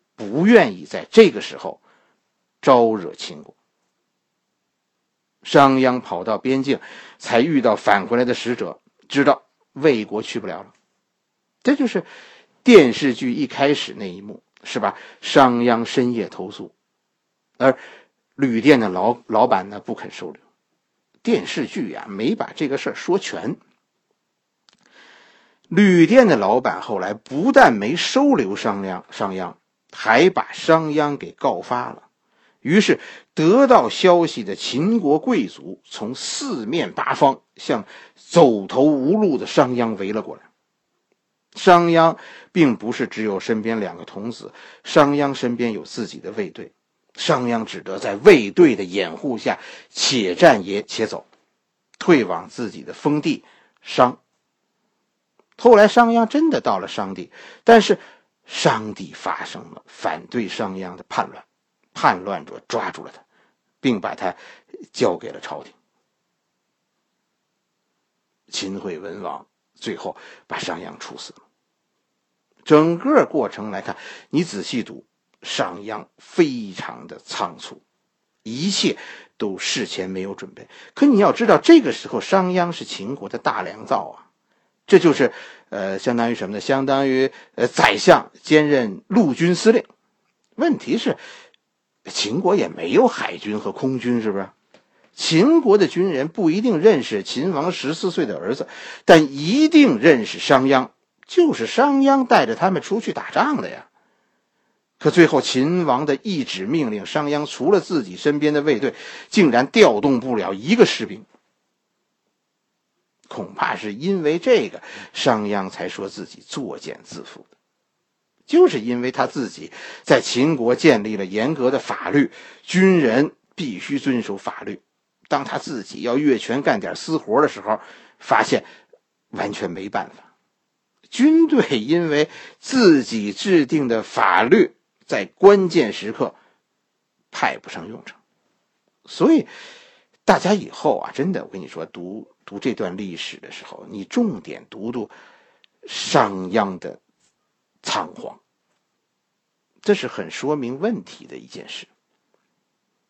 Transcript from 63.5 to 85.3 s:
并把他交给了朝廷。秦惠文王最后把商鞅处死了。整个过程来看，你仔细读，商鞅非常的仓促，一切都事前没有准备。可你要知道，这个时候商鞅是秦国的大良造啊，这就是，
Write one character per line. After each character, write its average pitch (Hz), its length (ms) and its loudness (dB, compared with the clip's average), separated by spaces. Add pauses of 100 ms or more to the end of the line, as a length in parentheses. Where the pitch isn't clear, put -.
并 120 180 0
把 95 160 -8
他 92 200 -6 (580)
交 - 240 0
给 113 140 -14
了 - 100 -18
朝 73 220 -14
廷。 - 100 -20 (2750)
秦 98 300 -10
惠 92 180 -10
文 87 240 -14
王 73 240 -12 (300)
最 101 220 -10
后 - 180 -12 (320)
把 - 100 -12
商 85 220 -10
鞅 90 200 -16
处 - 180 -18
死 - 160 -20
了。 - 60 -20 (1200)
整 160 340 4
个 262 280 2
过 117 240 -2
程 107 220 -12
来 95 100 -8
看， - 160 -12 (320)
你 160 160 -2
仔 101 180 -10
细 120 200 -6
读， - 220 -18 (360)
商 101 420 -8
鞅 107 220 -12 (120)
非 123 540 -2
常 62 360 -16
的 76 120 -20
仓 87 380 -10
促， - 240 -20 (600)
一 131 260 -6
切 190 280 -2 (400)
都 98 200 -8
事 - 280 -6
前 92 240 -10
没 95 120 -8
有 98 140 -10
准 - 160 -18
备。 - 180 -20 (240)
可 - 120 2
你 262 140 6
要 185 140 4
知 240 120 -4
道， 151 120 6
这 330 240 8
个 160 100 -2
时 - 160 -10
候 120 140 -6
商 185 320 0
鞅 175 180 -2
是 - 140 -14
秦 107 300 -12
国 98 120 -14
的 117 100 -12
大 110 240 -4
良 98 240 -14
造 - 320 -6
啊， - 120 -20 (560)
这 196 140 6
就 165 140 4
是， 123 180 0 (380)